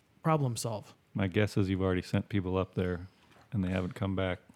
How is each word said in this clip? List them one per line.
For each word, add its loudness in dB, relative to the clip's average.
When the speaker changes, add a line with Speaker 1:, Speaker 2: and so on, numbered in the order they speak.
Speaker 1:
problem 2
solve. -8
Speaker 2:
My 2
guess 2
is 4
you've 0
already 2
sent -2
people 0
up 0
there -2
and 0
they 0
haven't -2
come -2
back. -2